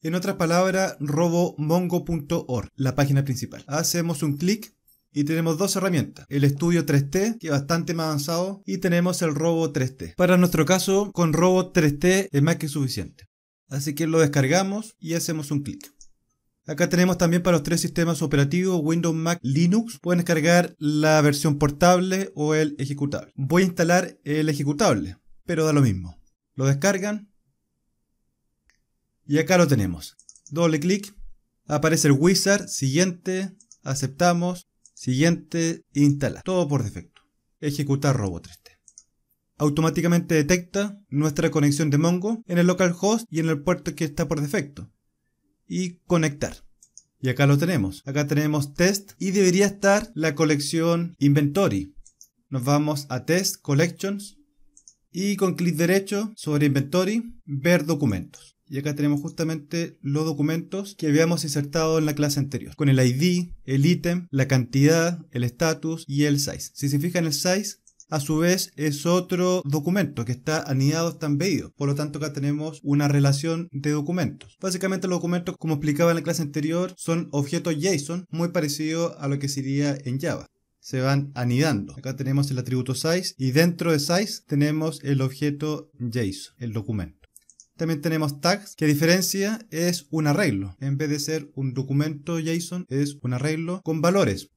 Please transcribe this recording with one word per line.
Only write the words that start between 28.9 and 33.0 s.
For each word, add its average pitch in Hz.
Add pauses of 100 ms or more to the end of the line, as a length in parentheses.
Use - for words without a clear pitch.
Y 147
acá 170
lo 175
tenemos. 95 (340)
Doble 160
clic. 185 (500)
Aparece 156
el 143
wizard. 185
Siguiente. 185 (260)